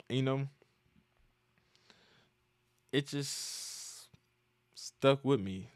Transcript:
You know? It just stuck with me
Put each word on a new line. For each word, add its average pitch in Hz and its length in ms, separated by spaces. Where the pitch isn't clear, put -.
You 131 140
know? 135 240
It 139 140
just - 1000
stuck - 500
with 131 160
me 95 360